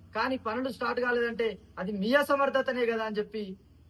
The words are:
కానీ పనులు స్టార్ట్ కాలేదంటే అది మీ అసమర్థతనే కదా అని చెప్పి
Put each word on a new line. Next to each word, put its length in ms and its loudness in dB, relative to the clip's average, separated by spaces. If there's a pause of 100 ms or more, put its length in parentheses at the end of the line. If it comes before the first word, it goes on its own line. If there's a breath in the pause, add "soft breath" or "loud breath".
(160)
కానీ 220 0
పనులు 320 -4
స్టార్ట్ 320 -2
కాలేదంటే 560 0 (220)
అది 120 -4
మీ 220 0
అసమర్థతనే 720 4
కదా 180 0
అని 120 -4
చెప్పి 420 -6 (320)